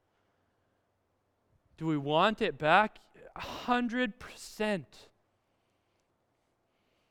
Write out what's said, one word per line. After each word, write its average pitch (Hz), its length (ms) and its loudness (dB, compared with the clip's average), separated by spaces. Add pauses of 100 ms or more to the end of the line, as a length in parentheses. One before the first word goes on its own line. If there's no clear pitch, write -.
(1800)
Do 160 100 -8
we 156 100 0
want 156 440 2
it 156 180 -2
back? 175 400 4 (360)
A - 60 -12
hundred 247 760 -2
percent. - 920 -8 (2000)